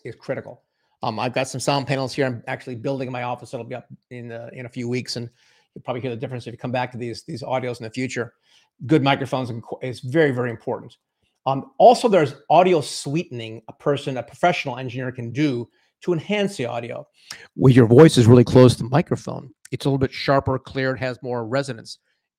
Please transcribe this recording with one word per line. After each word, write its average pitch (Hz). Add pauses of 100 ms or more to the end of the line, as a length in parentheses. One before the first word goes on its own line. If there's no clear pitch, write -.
is 120
critical. 123 (400)
Um, 113
I've 120
got 131
some 131
sound 139
panels 135
here 139
I'm 123
actually 131
building 131
in 127
my 123
office 123
that'll 117
be 127
up 120 (240)
in, 120
uh, 117
in 131
a 120
few 120
weeks, 123
and 120 (460)
you'll -
probably 127
hear 131
the 117
difference 120
if 117
you 117
come 127
back 127
to 117
these, 117
these 117
audios 127
in 117
the 113
future. 127 (540)
Good 143
microphones 131
and 113
qu-, -
is 127
very, 143
very 123
important. 113 (480)
Um, 135
also, 233
there's 160 (140)
audio 180
sweetening 123
a 113
person, 139
a 117
professional 156
engineer 127
can 117
do 123 (340)
to 180
enhance 196
the 127
audio. 120 (480)
When 131
your 120
voice 135
is 120
really 120
close 127
to -
the 117
microphone, 131 (180)
it's -
a 151
little 139
bit 131
sharper, 135
clear, 131
it -
has 127
more 123
resonance. 127 (400)